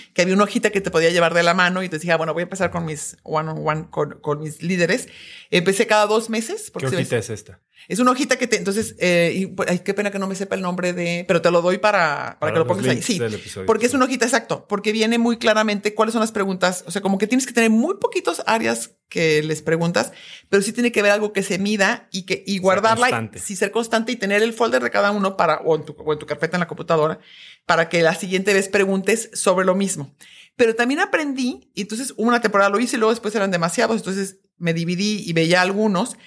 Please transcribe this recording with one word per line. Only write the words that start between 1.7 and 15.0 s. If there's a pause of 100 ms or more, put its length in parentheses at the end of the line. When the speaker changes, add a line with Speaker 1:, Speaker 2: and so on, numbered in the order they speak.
Speaker 1:
y
entonces
dije,
"Ah,
bueno,
voy
a
empezar
con
mis
one
on
one,
con,
con
mis
líderes". (440)
Empecé
cada
dos
meses.
Porque
Speaker 2:
¿Qué
Speaker 1:
se
me
Speaker 2:
hojita
es
esta? (280)
Speaker 1:
Es
una
hojita
que
te,
entonces,
eh,
y,
pues,
ay,
qué
pena
que
no
me
sepa
el
nombre
de,
pero
te
lo
doy
para,
para
Speaker 2:
Para
Speaker 1:
que
lo
Speaker 2:
los
Speaker 1:
pongas
ahí.
Speaker 2:
links
Speaker 1:
Sí,
Speaker 2:
del
episodio,
Speaker 1:
porque
es
Speaker 2:
sí.
Speaker 1:
una
hojita,
exacto,
porque
viene